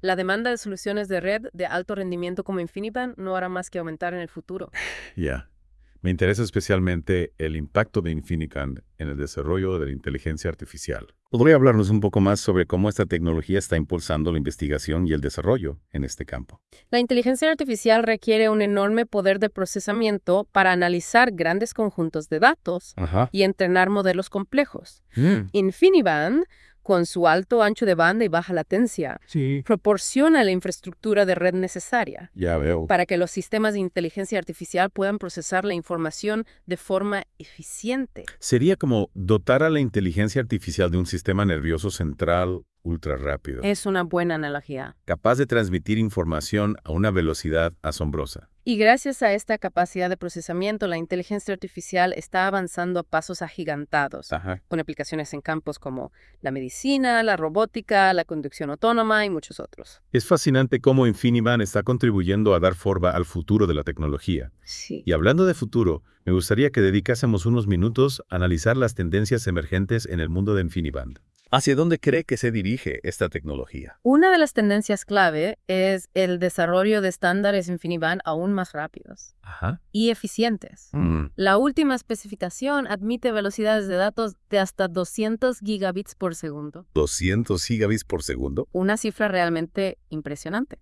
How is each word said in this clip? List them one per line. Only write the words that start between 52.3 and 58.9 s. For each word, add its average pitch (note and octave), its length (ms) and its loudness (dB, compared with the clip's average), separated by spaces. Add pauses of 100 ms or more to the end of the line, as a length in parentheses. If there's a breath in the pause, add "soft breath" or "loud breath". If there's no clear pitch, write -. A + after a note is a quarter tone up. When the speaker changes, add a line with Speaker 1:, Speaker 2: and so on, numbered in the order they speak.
Speaker 1:
avanzando F3+ 540 -2
a - 20 -8
pasos E3 400 -4
agigantados, D3 920 -4
Speaker 2:
Ajá. F#2 340 -6
Speaker 1:
con E3 120 -4
aplicaciones D3+ 540 -8
en C#3+ 60 -10
campos D#3 380 -6
como C3 340 -10 (280 soft breath)
la C3+ 100 -6
medicina, A#3+ 720 0
la G#3+ 160 2
robótica, G3 720 2
la E3+ 120 2
conducción D3+ 460 -6
autónoma A3 540 2